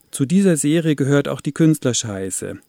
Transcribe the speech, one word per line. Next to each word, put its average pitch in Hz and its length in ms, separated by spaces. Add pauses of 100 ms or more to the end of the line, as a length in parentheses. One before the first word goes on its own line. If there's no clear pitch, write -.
(120)
Zu 143 140
dieser 180 320
Serie 156 400
gehört 143 320
auch 135 100
die - 140
Künstlerscheiße. 101 1160